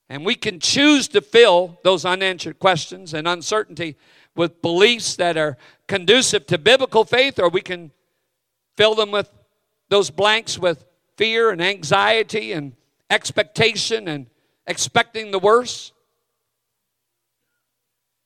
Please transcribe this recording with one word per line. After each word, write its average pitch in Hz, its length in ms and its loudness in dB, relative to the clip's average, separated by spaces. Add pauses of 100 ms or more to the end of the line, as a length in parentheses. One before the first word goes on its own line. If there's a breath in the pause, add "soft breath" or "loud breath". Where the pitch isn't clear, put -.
And 139 160 -12
we 220 120 -2
can 185 240 -8
choose 285 480 2
to 202 120 2
fill 185 640 4
those 180 220 2
unanswered 185 560 -4
questions 185 520 -2
and 156 140 -6
uncertainty 175 720 -4 (400 soft breath)
with 170 260 -4
beliefs 196 540 0
that 175 200 0
are 151 220 -2 (300 soft breath)
conducive 196 580 0
to 175 120 -2
biblical 220 460 2
faith, 240 360 0
or 180 80 2
we 175 120 0
can 175 300 -12 (840)
fill 220 180 4
them 214 160 -2
with 202 180 -4 (600)
those 190 220 2
blanks 208 460 0
with 175 280 -2 (320)
fear 226 340 0
and 175 100 -6
anxiety 202 920 0
and 143 240 -10 (340)
expectation 214 960 -2
and 147 200 -8 (420)
expecting 220 640 -4
the 190 80 -2
worst. 233 520 0 (2250)